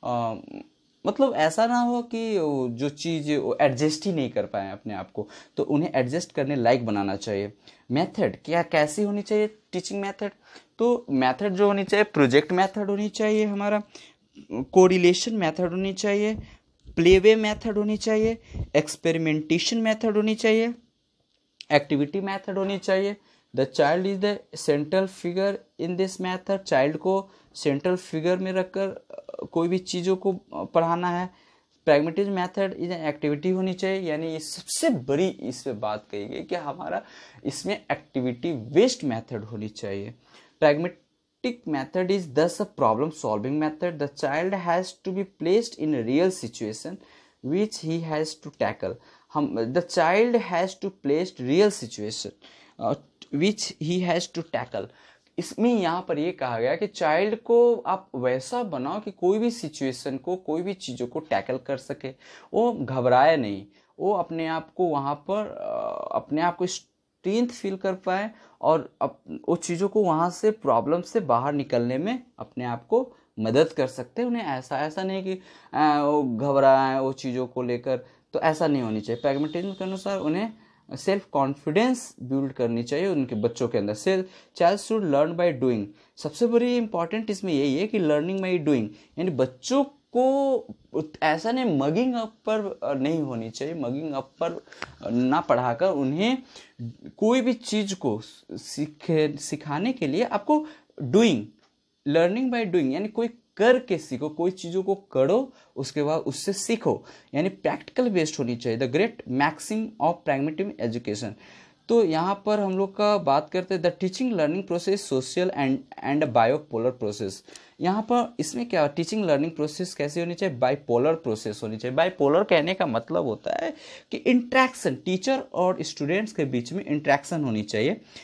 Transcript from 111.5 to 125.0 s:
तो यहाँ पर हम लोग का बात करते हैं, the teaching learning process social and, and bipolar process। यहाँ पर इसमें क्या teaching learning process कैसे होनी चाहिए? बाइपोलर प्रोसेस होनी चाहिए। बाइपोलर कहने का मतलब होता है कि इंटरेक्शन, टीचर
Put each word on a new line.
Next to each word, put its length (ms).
तो 140
यहाँ 420
पर 140
हम 180
लोग 200
का 200
बात 320
करते 260
हैं, 60
the 100
teaching 300
learning 380
process 280
social 420
and, 220
and 280
bipolar 580
process। 300
यहाँ 200
पर 380
इसमें 300
क्या 260
teaching 300
learning 360
process 320
कैसे 260
होनी 140
चाहिए? 220
बाइपोलर 580
प्रोसेस 500
होनी 140
चाहिए। 200
बाइपोलर 460
कहने 300
का 120
मतलब 400
होता 400
है 80
कि 60
इंटरेक्शन, 800
टीचर 440